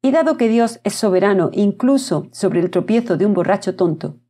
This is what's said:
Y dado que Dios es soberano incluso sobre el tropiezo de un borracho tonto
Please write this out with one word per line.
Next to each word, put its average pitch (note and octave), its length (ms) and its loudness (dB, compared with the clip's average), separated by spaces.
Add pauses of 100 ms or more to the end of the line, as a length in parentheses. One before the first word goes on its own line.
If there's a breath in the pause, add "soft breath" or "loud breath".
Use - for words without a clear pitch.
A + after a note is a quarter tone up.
Y C4 80 2
dado D#4+ 260 2
que A#3 120 0
Dios A3+ 360 0
es G3+ 80 -2
soberano F#3+ 600 2
incluso G#3 760 0
sobre - 280 -2
el F3+ 100 -2
tropiezo G#3+ 460 0
de E3+ 80 0
un G#3 80 2
borracho F#3 440 -2
tonto D#3+ 420 -4 (120)